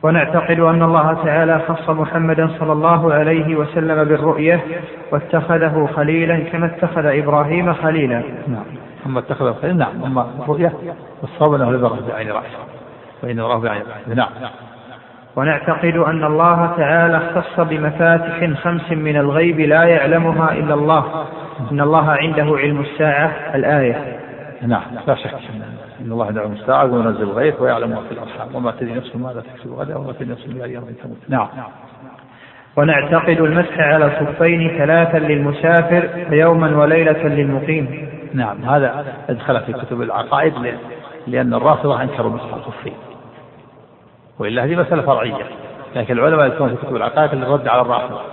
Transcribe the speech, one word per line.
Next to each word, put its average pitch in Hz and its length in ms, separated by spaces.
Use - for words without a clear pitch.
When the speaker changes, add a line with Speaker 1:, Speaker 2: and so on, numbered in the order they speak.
Speaker 1:
ونعتقد 160 580
أن 165 220
الله 160 420
تعالى 160 440
خص 165 220
محمدا 160 680
صلى 156 140
الله 160 420
عليه 156 420
وسلم 156 480
بالرؤية 151 640
واتخذه 156 840
خليلا 160 420
كما 165 280
اتخذ 165 380
إبراهيم 151 720
خليلا. 147 480
Speaker 2:
نعم. 110 160
أما 131 120
اتخذه 123 440
خليلا، 175 140
نعم. 120 280
أما 131 260
الرؤية 160 320
فالصواب 151 320
أنه 127 180
لم 127 120
يره 110 140
بعين 110 220
رأسه، - 280
وإنه 117 240
رآه 117 120
بعين 107 240
رأسه. 113 320
نعم. 120 140
Speaker 1:
ونعتقد 156 600
أن 160 280
الله 170 420
تعالى 165 400
اختص 170 440
بمفاتح 165 1000
خمس 170 280
من 151 260
الغيب 151 440
لا 156 240
يعلمها 160 680
إلا 151 220
الله، 151 500
إن 143 80
الله 151 300
عنده 151 460
علم 143 240
الساعة، 147 760
الآية. 131 680
Speaker 2:
نعم، 117 200
لا 135 80
شك - 200
أن 117 120
الله 113 140
عنده 107 140
علم 104 120
الساعة 131 320
وينزل 113 380
الغيث 117 380
ويعلم 120 300
ما 110 180
في 110 60
الأرحام 113 400
وما 123 160
تدري 117 240
نفس 123 220
ماذا 123 240
تكسب - 320
غدا 139 240
وما 139 160
تدري 123 200
نفس 120 140
بأي 123 300
أرض 117 260
تموت. 117 140
نعم. 123 200
Speaker 1:
ونعتقد 156 640
المسح 165 380
على 156 260
الخفين 160 760
ثلاثا 160 400
للمسافر 170 1120
فيوما 160 480
وليلة 156 460
للمقيم. 143 880
Speaker 2:
نعم، 107 300
هذا 139 400
أدخل 120 320
في 120 120
كتب 120 300
العقائد 120 520
ل-، 120 240
لأن 123 280
الرافضة 131 480
أنكروا 131 280
مسح - 240
الخفين، - 400
وإلا 117 260
هذه 160 120
مسألة 165 260
فرعية، 117 420
لكن 123 180
العلماء 147 320
يذكرون 143 220
في 120 180
كتب 135 100
العقائد 143 380
للرد 131 340
على 120 120
الرافضة 123 400